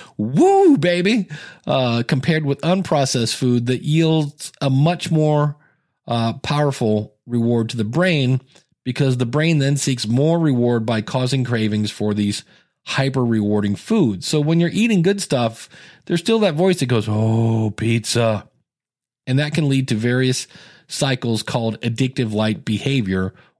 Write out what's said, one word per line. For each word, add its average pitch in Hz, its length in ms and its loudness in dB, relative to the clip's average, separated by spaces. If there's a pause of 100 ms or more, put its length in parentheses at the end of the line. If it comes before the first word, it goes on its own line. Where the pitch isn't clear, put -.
(160)
Woo, 311 600 4
baby! 175 520 0 (360)
Uh, 123 420 0
compared 156 380 0
with 139 180 -2
unprocessed 151 720 0
food 123 300 0
that 127 180 -2
yields 160 760 0
a 139 80 -2
much 151 420 2
more, 151 460 2 (520)
uh, 113 240 -2 (100)
powerful 123 720 -2 (100)
reward 117 460 0
to 123 60 -8
the 113 80 -2
brain, 131 560 0 (440)
because 127 320 0
the 123 80 -2
brain 151 360 0
then 139 160 2
seeks 123 320 -4
more 151 320 2
reward 120 440 2
by 113 160 0
causing 127 440 -2
cravings 107 460 -2
for 104 220 -4
these 101 300 -2 (420)
hyper-rewarding 110 920 0
foods. 131 500 0
So 151 140 0
when 160 180 2
you're 170 120 2
eating 214 320 0
good 196 200 0
stuff, 117 460 -2 (380)
there's 170 140 -2
still 226 200 0
that 185 140 2
voice 180 260 2
that 135 60 0
goes, 113 220 0
"Oh, 113 640 0
pizza." 113 800 -2 (800)
And 131 120 0
that 147 160 -2
can 151 140 0
lead 135 200 0
to 120 60 -2
various 123 540 0 (400)
cycles 123 560 -2
called 113 360 -4
addictive-like 110 840 -2
behavior 98 680 -2 (280)